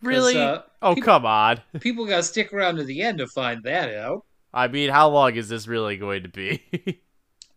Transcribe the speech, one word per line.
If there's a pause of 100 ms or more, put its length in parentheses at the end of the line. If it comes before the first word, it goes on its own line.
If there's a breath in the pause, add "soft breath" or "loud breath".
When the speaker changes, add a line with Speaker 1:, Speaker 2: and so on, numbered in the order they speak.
Speaker 1:
Really?
Speaker 2:
uh, (220)
Speaker 1:
Oh,
Speaker 2:
peop-
Speaker 1:
come
on. (120)
<laughs>
Speaker 2:
people
gotta
stick
around
to
the
end
to
find
that
out. (260)
Speaker 1:
I
mean,
how
long
is
this
really
going
to
be?
<laughs> (460)